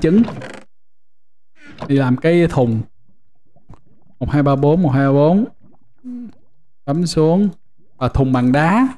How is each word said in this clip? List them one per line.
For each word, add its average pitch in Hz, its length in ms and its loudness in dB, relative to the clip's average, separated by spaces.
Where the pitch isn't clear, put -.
trứng. 180 200 4
Đi 139 80 0
làm 127 200 0
cái 170 340 2
thùng. 117 300 0
Một, 120 100 -6
hai, 147 120 0
ba, 139 140 2
bốn, 147 260 2
một, 151 80 0
hai, 139 160 0
ba, 139 60 2
bốn. 160 320 2
Cắm 165 200 -2
xuống. 165 420 0
Và 123 120 -4
thùng 135 240 0
bằng 127 200 2
đá. 185 460 2